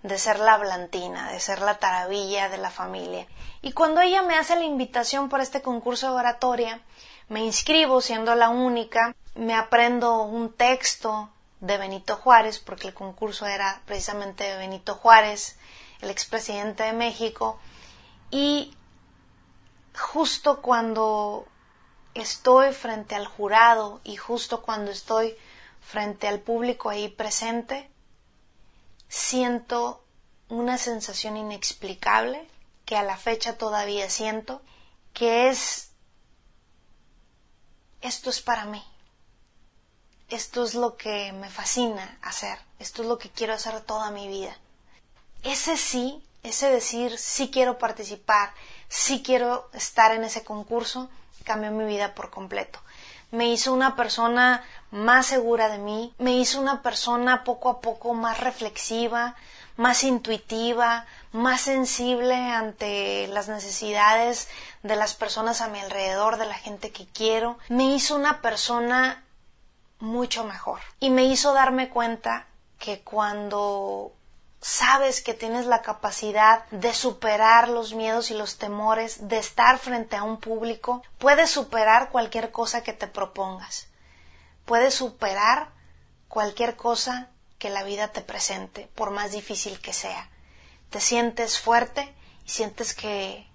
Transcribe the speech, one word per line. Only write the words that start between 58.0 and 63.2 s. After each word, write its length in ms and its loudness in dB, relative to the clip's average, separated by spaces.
más 280 -2
reflexiva, 960 -4
más 280 4
intuitiva, 1040 0
más 300 0
sensible 720 0
ante 920 -2